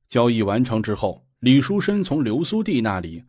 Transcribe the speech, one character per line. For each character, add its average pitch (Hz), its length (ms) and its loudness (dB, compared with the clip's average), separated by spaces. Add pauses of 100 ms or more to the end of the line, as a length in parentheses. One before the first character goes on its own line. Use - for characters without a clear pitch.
交 120 200 2
易 113 140 2
完 104 220 0
成 110 180 -2
之 104 140 -4
后， - 320 -6 (100)
李 127 220 6
书 196 200 -2
申 202 220 -2
从 156 220 -2
刘 117 180 0
苏 214 220 -2
娣 143 180 0
那 101 160 -2
里 85 300 -10